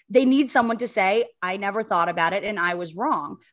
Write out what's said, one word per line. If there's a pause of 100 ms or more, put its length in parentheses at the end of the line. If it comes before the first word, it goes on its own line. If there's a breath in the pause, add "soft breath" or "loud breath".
They
need
someone
to
say, (180)
"I
never
thought
about
it
and
I
was
wrong," (140)